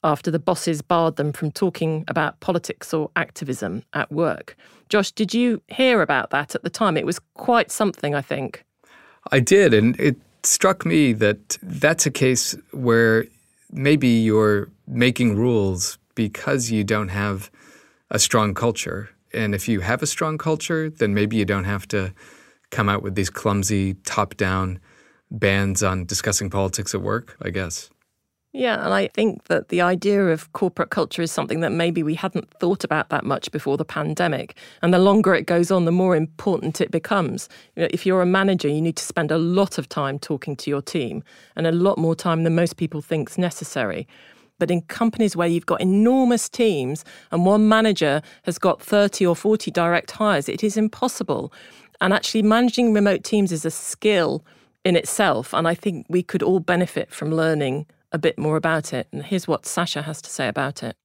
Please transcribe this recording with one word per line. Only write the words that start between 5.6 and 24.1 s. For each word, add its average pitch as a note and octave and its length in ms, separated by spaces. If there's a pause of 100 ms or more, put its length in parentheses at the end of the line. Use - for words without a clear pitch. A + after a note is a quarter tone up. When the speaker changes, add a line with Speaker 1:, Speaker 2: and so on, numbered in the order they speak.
Speaker 1:
hear B3 340
about C3+ 280
that C#3 240
at - 80
the F3 80
time? F#3+ 260
It C3+ 100
was E3+ 120 (160)
quite - 360
something, D#3+ 440
I C#3+ 60
think. C3+ 440 (680)
Speaker 2:
I C3+ 80
did, F3 340
and A2+ 240
it C#3+ 180 (260)
struck - 420
me D3+ 300
that G#2+ 480
that's D#3+ 440
a C#3+ 60
case B2+ 420 (180)
where A2+ 520 (480)
maybe C#3 360
you're G#2+ 600 (180)
making A#2+ 500
rules G2+ 600 (160)
because A#2 560
you G#2+ 140
don't G#2 240
have G2+ 420 (600)
a - 100
strong G#2+ 340
culture. A2 560 (220)
And G#2+ 220
if F#2+ 140
you G#2+ 120
have G#2 220
a D3+ 40
strong D#3 320
culture, D#3+ 520
then G#2+ 240
maybe G#2+ 220
you G#2 80
don't G2 200
have G2 240
to F#2+ 240 (580)
come G#2 180
out G2+ 140
with G2 140
these F#2+ 140
clumsy G2 640 (100)
top-down F#2+ 760 (520)